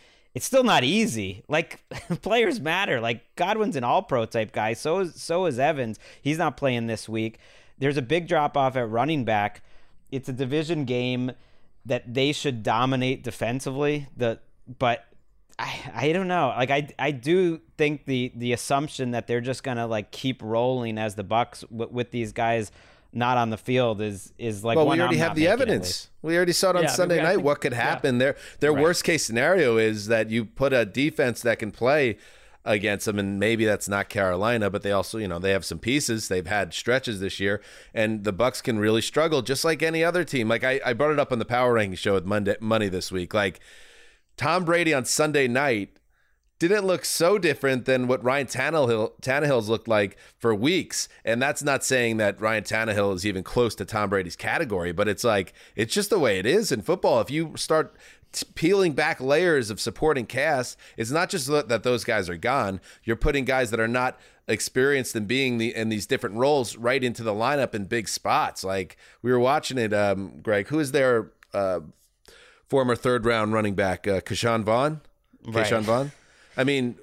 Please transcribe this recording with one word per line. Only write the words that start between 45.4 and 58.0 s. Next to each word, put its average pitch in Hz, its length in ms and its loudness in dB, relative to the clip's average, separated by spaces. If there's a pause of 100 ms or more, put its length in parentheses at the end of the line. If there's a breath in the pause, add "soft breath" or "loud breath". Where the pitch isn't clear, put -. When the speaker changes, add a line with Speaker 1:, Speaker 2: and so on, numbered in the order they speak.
Speaker 2:
night 120 500 0 (600)
didn't 190 300 2
look 180 180 0
so 180 320 2
different 139 480 0
than 127 220 2
what 127 160 0
Ryan 131 240 0
Tannehill, 127 640 0 (100)
Tannehill's 131 480 0
looked 113 180 0
like 104 300 2 (220 loud breath)
for 113 160 2
weeks. 135 520 0 (160 loud breath)
And 117 180 0
that's 143 200 -2
not 143 220 0
saying 120 340 2
that 101 240 0
Ryan 107 220 0
Tannehill 104 500 0
is 90 120 -4
even 95 180 -2
close 120 320 0
to 98 100 -8
Tom 104 240 -2
Brady's 95 280 -2
category, 107 540 -2
but 101 160 0
it's 101 160 -2
like, 104 300 2 (220 loud breath)
it's 110 180 -2
just 202 160 0
the 214 100 4
way 107 200 2
it 92 60 -4
is 180 260 2
in 110 100 -2
football. 170 400 2
If 98 80 -2
you 156 280 -4
start 156 380 0 (360 loud breath)